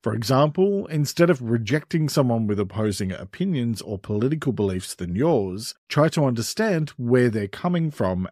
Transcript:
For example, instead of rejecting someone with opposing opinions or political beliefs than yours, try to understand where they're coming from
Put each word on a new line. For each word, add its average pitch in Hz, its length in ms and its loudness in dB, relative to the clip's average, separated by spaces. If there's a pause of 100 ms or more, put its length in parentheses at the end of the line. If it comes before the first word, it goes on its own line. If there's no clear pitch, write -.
For 110 100 -2
example, 147 720 2
instead 160 440 2
of 135 100 2
rejecting 123 680 0
someone 120 400 2
with 101 100 0
opposing 101 540 -2
opinions 120 680 -4
or 98 160 -8
political 127 560 -2
beliefs 95 400 -2
than 87 220 -6
yours, 107 640 0 (120)
try 151 200 4
to 156 160 0
understand 151 720 0
where 123 340 4
they're 104 160 -2
coming 170 460 -2
from 92 400 0